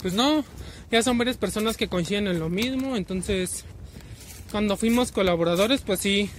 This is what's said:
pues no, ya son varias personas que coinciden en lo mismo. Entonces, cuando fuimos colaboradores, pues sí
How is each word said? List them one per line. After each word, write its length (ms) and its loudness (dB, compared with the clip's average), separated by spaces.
pues 140 -2
no, 300 4
ya 140 4
son 160 2
varias 180 0
personas 400 0
que 120 -2
coinciden 400 0
en 100 0
lo 100 -2
mismo. 460 -2
Entonces, 720 -2
cuando 240 2
fuimos 340 2
colaboradores, 720 4
pues 180 -2
sí 400 2